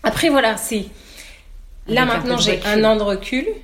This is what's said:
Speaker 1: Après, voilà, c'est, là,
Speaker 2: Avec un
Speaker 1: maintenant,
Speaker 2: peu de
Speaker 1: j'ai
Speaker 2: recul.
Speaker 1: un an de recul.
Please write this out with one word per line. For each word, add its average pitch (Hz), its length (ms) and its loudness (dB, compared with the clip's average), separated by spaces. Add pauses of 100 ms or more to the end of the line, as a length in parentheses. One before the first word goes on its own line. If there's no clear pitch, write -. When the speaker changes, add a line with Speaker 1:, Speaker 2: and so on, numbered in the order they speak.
Speaker 1:
Après, 320 280 0
voilà, 247 280 4
c'est, 208 280 -4 (1000)
là, 240 140 2
Speaker 2:
Avec 247 120 2
un 233 40 0
Speaker 1:
maintenant, 247 180 -2
Speaker 2:
peu 233 60 -4
de 214 40 2
Speaker 1:
j'ai 214 120 2
Speaker 2:
recul. - 100 -6
Speaker 1:
un 214 160 2
an 220 120 6
de 208 80 0
recul. 202 420 -2 (180)